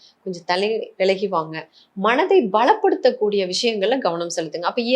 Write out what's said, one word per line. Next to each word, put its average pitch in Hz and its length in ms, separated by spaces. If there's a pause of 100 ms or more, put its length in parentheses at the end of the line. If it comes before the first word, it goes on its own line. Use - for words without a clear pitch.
(240)
கொஞ்சம் 175 260
தலை 190 200 (300)
விலகி 190 360
வாங்க. 160 200 (420)
மனதை 277 420 (160)
பலப்படுத்தக்கூடிய 214 840 (120)
விஷயங்கள்ல 226 540
கவனம் 170 300
செலுத்துங்க. 165 340
அப்ப 247 100 (140)